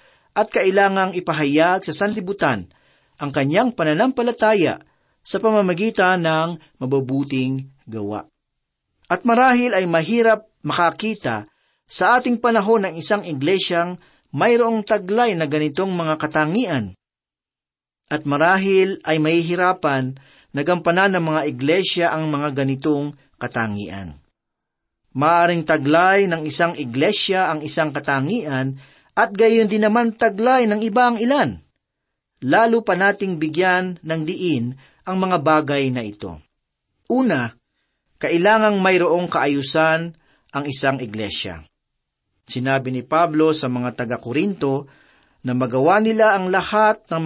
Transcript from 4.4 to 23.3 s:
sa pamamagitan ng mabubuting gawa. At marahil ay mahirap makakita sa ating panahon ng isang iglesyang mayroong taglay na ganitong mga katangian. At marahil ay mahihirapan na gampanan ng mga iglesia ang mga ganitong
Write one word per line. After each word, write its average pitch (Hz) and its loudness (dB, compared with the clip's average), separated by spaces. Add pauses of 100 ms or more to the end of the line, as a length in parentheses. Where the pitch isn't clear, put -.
sa - -4
pamamagitan 196 2
ng 160 0 (340)
mabubuting 135 -2 (200)
gawa. 107 -8 (840)
At 180 -2
marahil 240 4
ay 190 2
mahirap 214 2 (160)
makakita 147 -2 (400)
sa - 2
ating 247 0
panahon 226 2
ng 165 -6
isang 202 -2
iglesyang 175 -2 (360)
mayroong 226 2
taglay 208 0
na 165 -2
ganitong 151 -2
mga 160 -2
katangian. 151 -2 (1160)
At 151 -4
marahil 190 2
ay 160 -2
mahihirapan 160 0 (360)
na 139 -4
gampanan 180 2
ng 165 -2
mga 156 0
iglesia 165 0
ang 156 -4
mga 147 -4
ganitong 139 -2 (240)